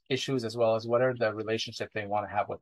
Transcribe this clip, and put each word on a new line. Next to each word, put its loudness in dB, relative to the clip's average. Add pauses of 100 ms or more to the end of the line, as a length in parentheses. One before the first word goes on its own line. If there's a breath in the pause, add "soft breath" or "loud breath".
issues, 0
as -4
well 4
as -2
what 4
are 2
the 2
relationships -4
they -4
wanna -2
have 0
with -8